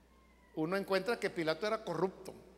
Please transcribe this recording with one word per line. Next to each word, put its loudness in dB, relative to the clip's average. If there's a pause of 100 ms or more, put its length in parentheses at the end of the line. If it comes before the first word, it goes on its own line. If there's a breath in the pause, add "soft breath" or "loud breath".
(540)
uno 0
encuentra 2
que 0
Pilato 0
era 0
corrupto, -2 (220)